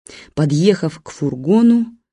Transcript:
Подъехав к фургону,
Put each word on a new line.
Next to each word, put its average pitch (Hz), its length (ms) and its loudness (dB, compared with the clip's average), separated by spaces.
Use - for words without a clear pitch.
Подъехав 156 680 -2
к - 100 -20
фургону, 214 760 0